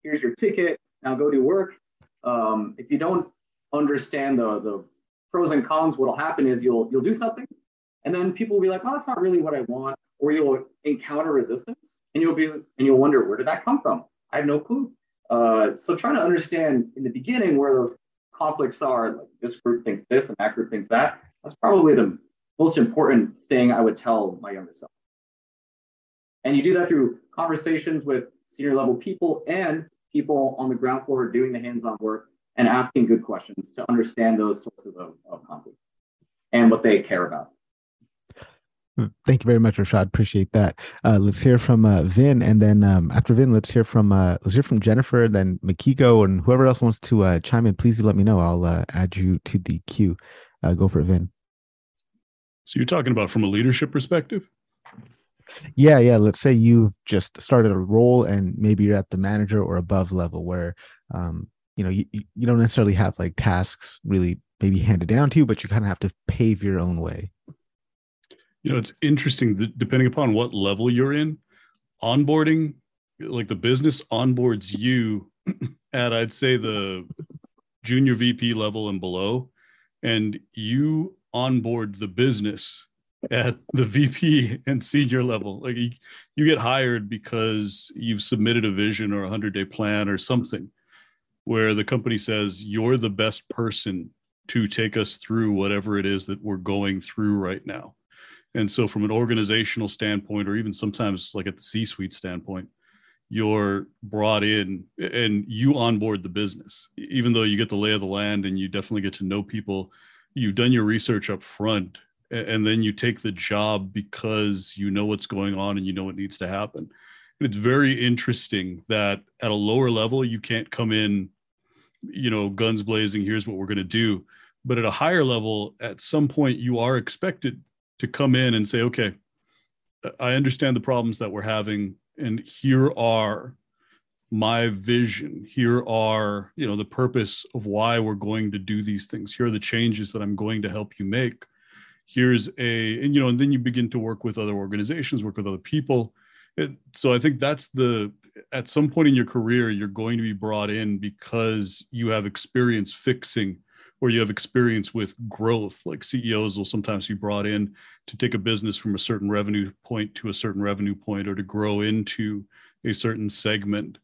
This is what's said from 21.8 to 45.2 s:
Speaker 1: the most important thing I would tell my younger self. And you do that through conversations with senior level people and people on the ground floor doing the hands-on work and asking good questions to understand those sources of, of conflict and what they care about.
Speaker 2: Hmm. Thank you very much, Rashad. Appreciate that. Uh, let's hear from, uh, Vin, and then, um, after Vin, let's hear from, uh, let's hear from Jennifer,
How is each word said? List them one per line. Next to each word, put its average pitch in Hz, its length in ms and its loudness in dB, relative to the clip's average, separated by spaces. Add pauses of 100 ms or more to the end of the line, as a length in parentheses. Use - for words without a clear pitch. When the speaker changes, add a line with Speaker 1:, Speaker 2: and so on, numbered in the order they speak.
Speaker 1:
the - 200 2 (440)
most 160 180 2
important 120 560 4 (140)
thing 123 240 4
I 113 80 2
would 110 160 2
tell 101 440 -2
my 101 120 -14
younger 92 200 -14
self. - 200 -20 (1500)
And 143 120 2
you 139 60 4
do 180 120 4
that 180 120 2
through 147 320 2 (140)
conversations 160 720 -2
with 131 220 -2 (200)
senior 139 300 -2
level 127 180 2
people 175 540 -2
and 160 380 -2 (260)
people 143 480 0
on 131 80 -4
the 123 80 0
ground 127 300 -2
floor 127 200 0
doing 123 240 0
the 120 80 -6
hands-on 117 400 -6
work 107 300 -6 (260)
and 120 140 4
asking 127 380 2
good 113 180 4
questions - 480 -10
to - 180 -10
understand 113 480 2
those 104 240 0
sources - 340 -18
of, 87 180 -16 (140)
of 87 160 -16
conflict - 320 -20 (760)
and 117 180 6
what 113 140 4
they 104 180 6
care 90 240 -2
about. 76 240 -10 (1500)
Speaker 2:
Hmm. 110 100 0 (200)
Thank 131 180 4
you - 20 -4
very 117 140 6
much, 113 160 4
Rashad. 98 300 2
Appreciate 98 460 0
that. 104 280 4 (240)
Uh, 110 160 6
let's 101 200 2
hear 123 180 6
from, 110 260 6
uh, 101 200 6
Vin, 123 360 6
and 107 220 6
then, 104 200 8
um, 92 280 6
after 117 240 2
Vin, 127 180 6
let's 110 180 4
hear 117 140 4
from, 107 260 4
uh, 95 320 4
let's 92 120 0
hear 139 80 4
from 113 180 2
Jennifer, 117 500 4